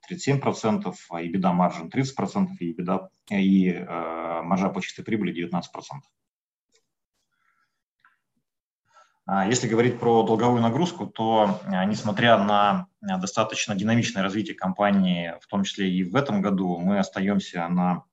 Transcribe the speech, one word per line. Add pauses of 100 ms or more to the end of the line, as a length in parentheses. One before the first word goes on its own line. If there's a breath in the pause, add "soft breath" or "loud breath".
тридцать
семь
процентов,
а,
EBITDA
маржин
тридцать
процентов
и
EBITDA, (220)
и,
э,
маржа
по
чистой
прибыли
девятнадцать
процентов. (3250 soft breath)
А,
если
говорить
про
долговую
нагрузку,
то,
а,
несмотря
на, (200)
а,
достаточно
динамичное
развитие
компании,
в
том
числе
и
в
этом
году,
мы
остаёмся
на